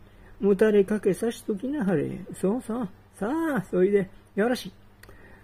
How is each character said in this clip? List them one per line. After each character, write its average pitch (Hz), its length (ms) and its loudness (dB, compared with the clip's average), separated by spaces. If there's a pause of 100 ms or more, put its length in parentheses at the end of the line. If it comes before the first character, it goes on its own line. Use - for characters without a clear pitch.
(420)
う、 - 40 2
も 202 100 6
た 220 160 4
れ 208 120 6
か 208 160 -2
け 190 140 2
さ 226 180 -2
し - 120 -10
と 214 120 -4
き 196 120 -8
な 277 180 -4
は 185 100 2
れ。 139 140 0 (240)
そ 202 240 -2
う 254 40 -8
そ 233 200 -6
う。 190 80 -6 (240)
さ 202 160 -6
あ、 311 400 -2
そ 180 140 2
い 202 80 4
で。 196 180 2 (260)
よ 208 140 2
ろ 254 60 0
し - 160 -8 (720)